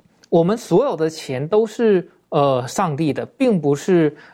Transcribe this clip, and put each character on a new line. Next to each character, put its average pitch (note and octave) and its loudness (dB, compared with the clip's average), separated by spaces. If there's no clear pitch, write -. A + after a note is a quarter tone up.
我 E3 4
们 F#3+ -2
所 G3 0
有 B3+ -2
的 D#3 -2
钱 C#3+ -8
都 G#3+ 2
是， G#3+ 0
呃， C#3 0
上 E3+ -2
帝 C#3+ -2
的， A#2+ -8
并 A3+ 0
不 D3 0
是， D#3 2